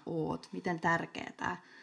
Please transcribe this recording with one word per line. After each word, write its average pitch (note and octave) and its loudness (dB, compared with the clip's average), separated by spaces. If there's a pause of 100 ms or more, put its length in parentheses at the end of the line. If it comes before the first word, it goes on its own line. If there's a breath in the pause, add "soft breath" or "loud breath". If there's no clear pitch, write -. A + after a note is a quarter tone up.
oot? D#3+ -2
Miten F3+ -2
tärkeä E3+ 2
tää F3+ -2 (260 loud breath)